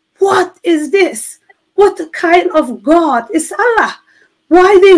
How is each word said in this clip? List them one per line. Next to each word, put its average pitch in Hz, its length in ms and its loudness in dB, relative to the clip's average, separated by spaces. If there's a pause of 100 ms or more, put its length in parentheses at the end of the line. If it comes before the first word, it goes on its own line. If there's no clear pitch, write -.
(180)
"What 381 460 -2
is 302 260 -4
this? 311 480 -4 (380)
What 381 240 0 (120)
kind 349 380 0
of 254 320 -4
God 294 480 0
is 320 220 -6
Allah? 415 420 -2 (540)
Why 370 340 4
they 392 160 6